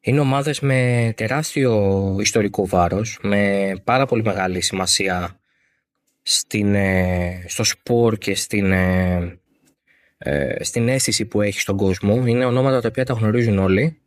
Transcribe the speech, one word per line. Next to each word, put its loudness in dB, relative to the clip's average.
Είναι 2
ομάδες 0
με 2
τεράστιο 0
ιστορικό 0
βάρος, 0
με 0
πάρα 2
πολύ 0
μεγάλη -2
σημασία -2
στην, 0
ε, 0
στο -4
σπορ 0
και -4
στην, -2
ε, 0
ε, -4
στην -2
αίσθηση -2
που -2
έχει -2
στον -2
κόσμο. 2
Είναι 2
ονόματα 2
τα -2
οποία -2
τα -4
γνωρίζουν 2
όλοι. 0